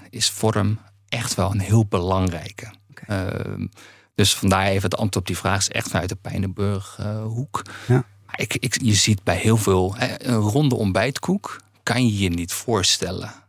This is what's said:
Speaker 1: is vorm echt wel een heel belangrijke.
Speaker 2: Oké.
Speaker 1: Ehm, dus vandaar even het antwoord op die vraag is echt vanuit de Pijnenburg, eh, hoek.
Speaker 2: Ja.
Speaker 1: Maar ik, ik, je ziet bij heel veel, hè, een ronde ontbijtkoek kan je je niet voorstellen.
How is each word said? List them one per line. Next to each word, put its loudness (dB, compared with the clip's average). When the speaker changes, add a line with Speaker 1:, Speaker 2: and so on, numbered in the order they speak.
Speaker 1:
is -2
vorm 0
echt -4
wel 0
een 0
heel 4
belangrijke. -2
Speaker 2:
Oké. -20
Speaker 1:
Ehm, -4
dus 4
vandaar 2
even 2
het -2
antwoord -2
op -2
die -4
vraag 0
is 0
echt -6
vanuit -2
de -6
Pijnenburg, -4
eh, -6
hoek. -6
Speaker 2:
Ja. 4
Speaker 1:
Maar -8
ik, -4
ik, -4
je 4
ziet 2
bij 0
heel 4
veel, 2
hè, -6
een 2
ronde 4
ontbijtkoek 0
kan 2
je 2
je 2
niet -4
voorstellen. -2